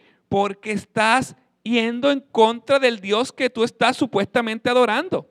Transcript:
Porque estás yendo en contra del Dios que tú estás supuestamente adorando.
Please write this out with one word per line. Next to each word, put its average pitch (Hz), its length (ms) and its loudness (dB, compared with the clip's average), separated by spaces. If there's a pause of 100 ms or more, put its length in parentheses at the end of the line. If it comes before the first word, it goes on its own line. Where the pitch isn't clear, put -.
(300)
Porque 196 420 -2
estás 220 640 -2 (260)
yendo 240 480 0
en 277 120 0
contra 233 580 2
del 233 200 0
Dios 208 340 -2
que 254 160 -2
tú 226 140 -2
estás 233 340 0
supuestamente 226 720 -2
adorando. 247 600 0